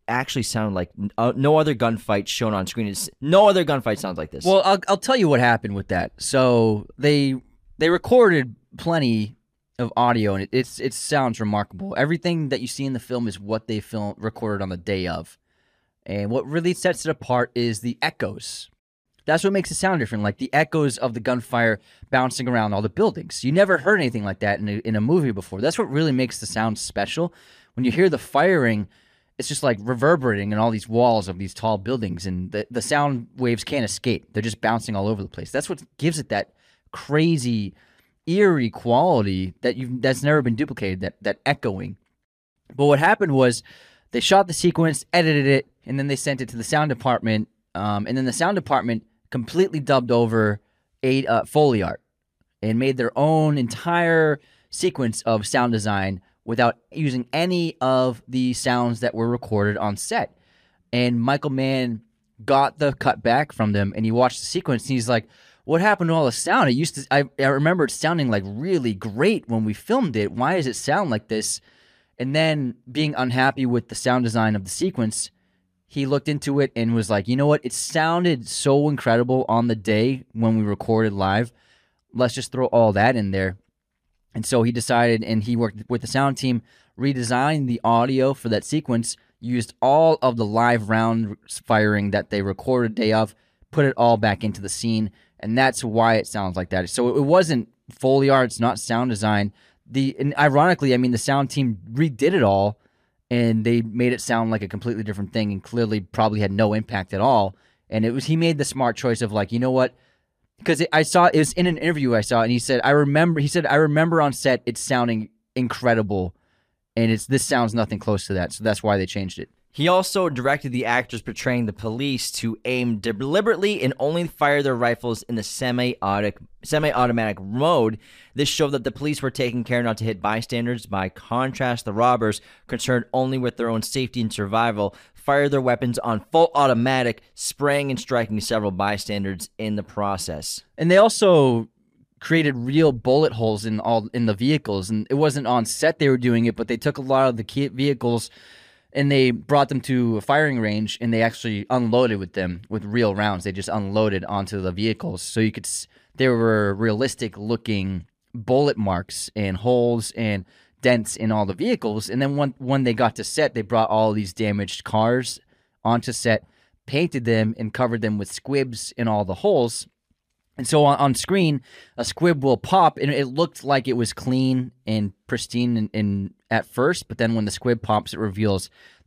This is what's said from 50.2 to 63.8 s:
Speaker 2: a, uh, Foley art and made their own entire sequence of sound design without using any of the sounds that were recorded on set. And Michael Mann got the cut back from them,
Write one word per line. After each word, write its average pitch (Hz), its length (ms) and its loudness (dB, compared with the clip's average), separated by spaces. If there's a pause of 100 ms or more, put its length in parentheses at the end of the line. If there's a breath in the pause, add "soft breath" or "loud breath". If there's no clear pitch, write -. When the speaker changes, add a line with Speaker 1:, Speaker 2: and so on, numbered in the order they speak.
Speaker 2:
a, 131 240 2
uh, 117 180 2
Foley 139 380 2
art - 180 -4 (640)
and 110 160 0
made 131 180 0
their 117 220 -2
own 151 400 2
entire 165 840 2 (300 soft breath)
sequence 131 520 -2
of 107 240 0
sound 123 260 0
design 98 480 -2 (240)
without 117 320 2 (160)
using 127 400 -4
any 170 480 -2
of 127 480 0
the 127 240 0
sounds 120 480 -2
that 123 140 -2
were 113 140 -2
recorded 104 480 0
on 104 200 -4
set. - 420 -6 (540)
And 123 280 0
Michael 143 300 0
Mann 131 520 -2 (420)
got 139 340 2
the 143 140 0
cut - 280 -2
back 123 320 0
from 107 200 -2
them, 101 240 0